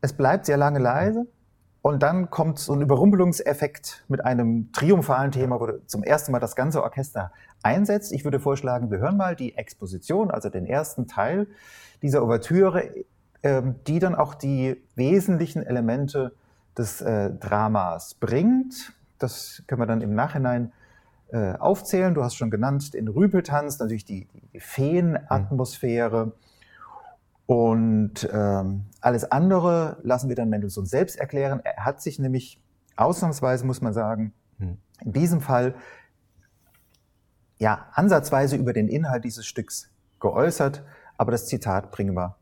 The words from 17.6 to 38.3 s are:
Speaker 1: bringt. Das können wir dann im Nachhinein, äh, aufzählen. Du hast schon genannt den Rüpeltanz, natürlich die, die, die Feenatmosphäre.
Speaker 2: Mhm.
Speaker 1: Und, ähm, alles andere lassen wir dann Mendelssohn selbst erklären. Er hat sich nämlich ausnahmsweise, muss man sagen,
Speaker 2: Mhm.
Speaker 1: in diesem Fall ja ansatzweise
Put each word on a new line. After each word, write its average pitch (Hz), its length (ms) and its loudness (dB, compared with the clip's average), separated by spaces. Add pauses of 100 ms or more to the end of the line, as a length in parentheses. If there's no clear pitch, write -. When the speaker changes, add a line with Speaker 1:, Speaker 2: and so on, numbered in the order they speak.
Speaker 1:
bringt. 226 800 0 (240)
Das - 500 -10
können 120 140 -2
wir 117 60 -2
dann 113 140 0
im 107 120 -2
Nachhinein, 123 580 -2 (580)
äh, 101 280 -2
aufzählen. 185 560 2
Du 147 100 0
hast 120 120 -4
schon 117 160 -2
genannt 135 420 -2
den 110 140 -4
Rüpeltanz, 147 720 2
natürlich 110 260 -4
die, 95 220 -12
die, - 260 -20
die - 60 -18
Feenatmosphäre. 127 1700 -2
Speaker 2:
Mhm. 110 40 -8 (1160)
Speaker 1:
Und, 113 840 2
ähm, 101 540 -2 (160)
alles 123 300 0
andere 170 720 2
lassen 127 260 0
wir 123 60 -2
dann 117 140 0
Mendelssohn 101 360 -4
selbst 151 320 -2
erklären. 139 460 -2
Er - 220 -6
hat 139 160 -4
sich 143 180 -8
nämlich 131 420 -4 (360)
ausnahmsweise, 135 680 0
muss 131 160 -2
man 113 120 -2
sagen, 110 400 -2 (240)
Speaker 2:
Mhm. 92 200 -6 (240)
Speaker 1:
in 107 120 -6
diesem 165 280 2
Fall 127 340 2 (1800)
ja 107 360 0
ansatzweise 143 600 2